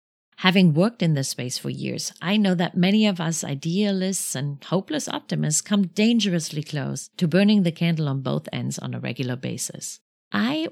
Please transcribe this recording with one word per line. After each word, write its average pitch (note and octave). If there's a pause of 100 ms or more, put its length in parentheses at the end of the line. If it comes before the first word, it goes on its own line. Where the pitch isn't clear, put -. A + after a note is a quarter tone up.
(380)
Having F3+
worked G#3
in E3
this C3+
space B2
for C3+
years, C3+
I F#3
know G3
that F3
many G3+
of F3+
us D#3+
idealists F#3
and C#3+
hopeless G3+
optimists D3+
come G3+
dangerously G3+
close C3+
to F3
burning G3+
the E3+
candle D#3+
on C3+
both C#3+
ends B2+
on B2+
a A#2+
regular B2+
basis. - (340)
I C#4+